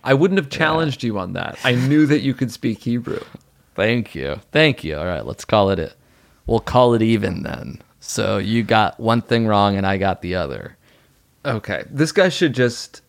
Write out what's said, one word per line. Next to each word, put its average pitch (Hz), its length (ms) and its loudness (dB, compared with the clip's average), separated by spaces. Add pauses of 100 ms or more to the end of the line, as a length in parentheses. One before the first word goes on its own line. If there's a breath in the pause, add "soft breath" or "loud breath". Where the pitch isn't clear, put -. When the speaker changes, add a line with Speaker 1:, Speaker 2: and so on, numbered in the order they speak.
Speaker 1:
I 135 120 4
wouldn't 185 240 4
have 143 120 -4
Speaker 2:
Yeah. - 80 -8
Speaker 1:
challenged 156 460 0
you 104 140 -2
on 92 160 -6
that. - 280 -8
I 123 140 2
knew 143 300 4
that 147 160 4
you 135 120 0
could 123 160 -4
speak 117 320 -4
Hebrew. - 380 -4 (560)
Speaker 2:
Thank 110 380 0
you. 69 260 -6 (100)
Thank 151 320 2
you. 78 140 -6
All 76 100 -6
right, 78 180 -4
let's - 200 -10
call 101 260 4
it 95 80 0
a, - 140 -6 (540 soft breath)
we'll 113 140 0
call 123 340 4
it 110 80 2
even 104 420 0
then. - 360 -12 (200)
So 104 380 -4
you 110 260 -2
got 107 340 2
one 113 240 0
thing 117 240 0
wrong 101 300 2
and 98 100 -2
I 98 120 0
got 95 240 -2
the 87 120 -4
other. 69 420 -6 (680 soft breath)
Speaker 1:
Okay. 104 460 -6
This 147 200 0
guy 185 200 4
should 147 240 0
just - 540 -2